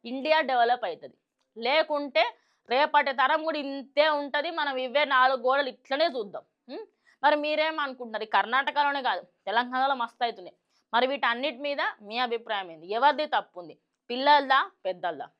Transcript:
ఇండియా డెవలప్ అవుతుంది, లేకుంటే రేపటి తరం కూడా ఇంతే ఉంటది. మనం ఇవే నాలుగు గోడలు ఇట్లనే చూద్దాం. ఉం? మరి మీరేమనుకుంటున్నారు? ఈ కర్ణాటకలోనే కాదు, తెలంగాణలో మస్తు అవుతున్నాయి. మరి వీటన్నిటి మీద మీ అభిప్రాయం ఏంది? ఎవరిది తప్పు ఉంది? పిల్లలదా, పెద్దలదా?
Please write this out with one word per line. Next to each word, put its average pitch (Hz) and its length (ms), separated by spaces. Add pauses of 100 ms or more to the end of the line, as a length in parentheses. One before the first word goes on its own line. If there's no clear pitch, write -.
ఇండియా 269 320 (120)
డెవలప్ 240 400
అవుతుంది, 147 280 (400)
లేకుంటే 285 640 (460)
రేపటి 285 520
తరం 302 260
కూడా 302 160
ఇంతే 277 420 (140)
ఉంటది. 294 300 (100)
మనం 285 160 (100)
ఇవే 262 180 (120)
నాలుగు 262 320
గోడలు 269 260
ఇట్లనే 294 340 (100)
చూద్దాం. 202 260 (300)
ఉం? 427 100 (400)
మరి 294 200
మీరేమనుకుంటున్నారు? 277 840
ఈ - 100
కర్ణాటకలోనే 277 720
కాదు, 185 140 (240)
తెలంగాణలో 247 560
మస్తు 233 240
అవుతున్నాయి. 185 300 (360)
మరి 240 180
వీటన్నిటి 254 560
మీద 285 140 (260)
మీ 220 100 (100)
అభిప్రాయం 220 480
ఏంది? 160 120 (100)
ఎవరిది 294 380
తప్పు 180 280
ఉంది? 160 120 (340)
పిల్లలదా, 269 520 (240)
పెద్దలదా? 175 420 (120)